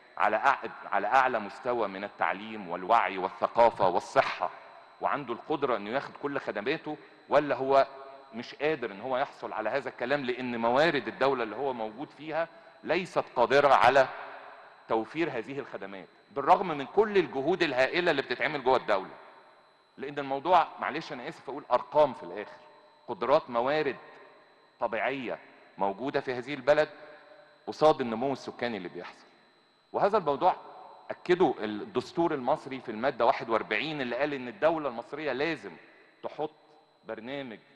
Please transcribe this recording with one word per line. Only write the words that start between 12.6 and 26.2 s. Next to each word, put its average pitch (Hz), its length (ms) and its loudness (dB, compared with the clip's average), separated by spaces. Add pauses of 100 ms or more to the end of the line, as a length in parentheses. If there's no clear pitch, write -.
ليست 156 400 0 (120)
قادرة 131 380 6
على 127 340 8 (800)
توفير 131 420 -2
هذه 127 280 -6
الخدمات، 98 500 -12 (220)
بالرغم 175 380 4
من 143 180 -4
كل 208 320 2
الجهود 156 440 2
الهائلة 147 480 2
اللي 139 120 2
بتتعمل 127 420 -4
جوه 127 120 6
الدولة؟ 95 340 0 (880)
لأن 143 200 -10
الموضوع، 147 480 2 (140)
معلش 131 320 -6
أنا 131 160 -10
آسف - 220 -14
أقول 139 220 -10
أرقام 135 420 4
في - 80 -16
الآخر، 92 340 -10 (520)
قدرات 123 420 0
موارد 127 460 0 (840)
طبيعية 113 580 -4 (400)
موجودة 104 420 -2